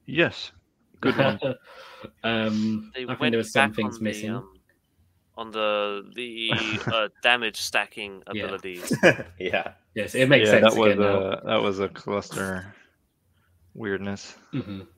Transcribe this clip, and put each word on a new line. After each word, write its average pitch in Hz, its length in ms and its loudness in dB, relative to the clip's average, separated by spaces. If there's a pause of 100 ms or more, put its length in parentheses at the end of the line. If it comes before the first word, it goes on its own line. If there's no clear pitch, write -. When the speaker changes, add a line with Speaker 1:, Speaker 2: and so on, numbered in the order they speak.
Speaker 1:
Yes. 143 460 -2 (500)
Good 135 160 2
one. 135 260 2
Speaker 2:
<laughs> 131 120 -2 (680)
Um, 110 720 0
Speaker 3:
They 127 80 -8
Speaker 2:
I 123 40 -8
think 123 120 -6
Speaker 3:
went 147 140 0
Speaker 2:
there 113 60 2
were 110 40 0
some 135 280 0
Speaker 3:
back - 40 -14
Speaker 2:
things 104 220 -4
Speaker 3:
on - 20 -16
the, 110 100 -2
Speaker 2:
missing. 107 220 -6
Speaker 3:
um, 98 220 -10 (800)
on 113 160 -12
the, 104 640 -2
the, 113 360 -6 (360)
Speaker 2:
<laughs> 113 60 -2
Speaker 3:
uh, 110 160 0 (120)
damage 120 360 2
stacking 101 680 -6 (100)
Speaker 2:
Yeah. 101 100 -4
Speaker 3:
abilities. 95 540 -6 (200)
Speaker 4:
<laughs> - 200 -14
Yeah. 92 360 -2 (220)
Speaker 2:
Yes, 104 200 -6
it 131 140 4
makes 123 180 8
Speaker 1:
Yeah, 107 140 8
Speaker 2:
sense 110 140 8
Speaker 1:
that 110 40 2
was 107 140 6
Speaker 2:
again 101 120 2
now. 101 140 4
Speaker 1:
a, 95 260 -2
that 110 160 2
was 101 180 -2
a 98 100 0
cluster 98 840 -6 (1000)
weirdness. 101 600 -6 (180)
Speaker 2:
Mm-hmm. 101 280 -8 (160)